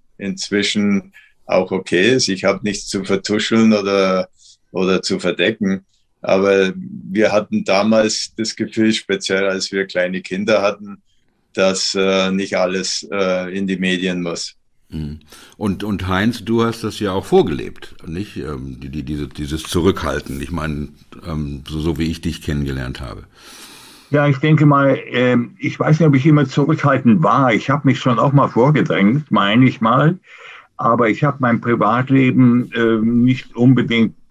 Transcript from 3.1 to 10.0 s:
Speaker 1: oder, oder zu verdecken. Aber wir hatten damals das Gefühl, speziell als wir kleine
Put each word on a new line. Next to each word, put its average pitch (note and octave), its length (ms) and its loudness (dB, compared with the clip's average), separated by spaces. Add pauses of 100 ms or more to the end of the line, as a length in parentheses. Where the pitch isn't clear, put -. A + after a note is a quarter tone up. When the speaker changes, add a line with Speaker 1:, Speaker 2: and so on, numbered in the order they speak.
Speaker 1:
oder, G2 560 2 (420)
oder F#2 300 0
zu F#2 180 -4
verdecken. F#2+ 680 -2 (360)
Aber G2 540 2
wir F#2+ 560 -2
hatten G#2 320 -2
damals A2 760 0
das A2 180 -6
Gefühl, A2 380 0
speziell G2 540 -2
als F#2+ 240 -4
wir G2 160 -2
kleine F#2 340 -4